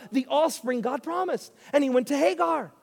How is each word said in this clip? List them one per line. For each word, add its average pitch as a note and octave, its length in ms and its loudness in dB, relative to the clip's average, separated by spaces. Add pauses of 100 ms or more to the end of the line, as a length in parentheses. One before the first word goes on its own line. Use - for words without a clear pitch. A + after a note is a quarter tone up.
(120)
the C4 160 0
offspring B3+ 540 0
God B3+ 200 -4
promised. F4 500 -4 (220)
And C#4+ 100 4
he C4+ 60 2
went B3 200 2
to C#4 80 0
Hagar. D#4+ 540 0 (120)